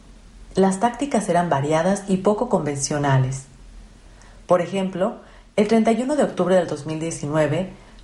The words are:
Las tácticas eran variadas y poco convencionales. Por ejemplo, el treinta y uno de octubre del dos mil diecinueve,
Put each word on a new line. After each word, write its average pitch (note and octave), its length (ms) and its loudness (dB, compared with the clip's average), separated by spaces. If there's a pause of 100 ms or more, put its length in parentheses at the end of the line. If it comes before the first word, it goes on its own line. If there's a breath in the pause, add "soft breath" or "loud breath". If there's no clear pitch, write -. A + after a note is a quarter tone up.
(540)
Las F#3+ 260 2
tácticas A#3 480 -2
eran F3 220 2
variadas D#3 580 0
y F#3 80 2
poco G#3+ 320 0
convencionales. C#3+ 960 0 (1000 soft breath)
Por F3 140 4
ejemplo, F#3 560 -4 (380 loud breath)
el G#3 140 2
treinta A3+ 240 4
y A3 100 0
uno C#4+ 140 -2
de B3+ 80 2
octubre F3+ 320 0
del E3+ 100 2
dos D3+ 200 -8
mil D#3 120 -6
diecinueve, D#3 720 -2 (340 loud breath)